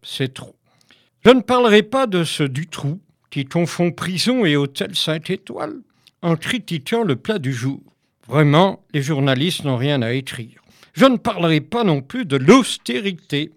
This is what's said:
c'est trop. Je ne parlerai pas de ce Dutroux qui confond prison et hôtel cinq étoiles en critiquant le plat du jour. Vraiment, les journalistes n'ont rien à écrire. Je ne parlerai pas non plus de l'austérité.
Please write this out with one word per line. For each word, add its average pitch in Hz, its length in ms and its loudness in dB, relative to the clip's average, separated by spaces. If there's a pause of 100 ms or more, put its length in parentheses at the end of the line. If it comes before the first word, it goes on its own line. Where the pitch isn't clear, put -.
c'est - 320 -8
trop. - 220 -20 (680)
Je 220 60 8
ne 254 100 6
parlerai 233 420 4
pas 254 240 -2
de 185 180 0
ce - 180 -4
Dutroux 143 580 -6 (300)
qui 139 140 -6
confond 170 460 -2
prison 190 540 -2
et 147 120 2
hôtel 143 380 -4
cinq 156 360 -4
étoiles 277 500 -8 (420)
en 165 140 2
critiquant 175 680 -4
le 151 140 0
plat 214 220 -4
du 135 140 -4
jour. 131 280 -6 (480)
Vraiment, 151 640 4
les 147 100 -2
journalistes 139 600 0
n'ont 135 120 -2
rien 135 260 0
à 113 100 -2
écrire. 127 480 -10 (320)
Je 208 140 4
ne 254 100 4
parlerai 170 440 0
pas 233 220 -4
non 156 200 0
plus 247 220 -8
de 139 120 -2
l'austérité. 165 1200 0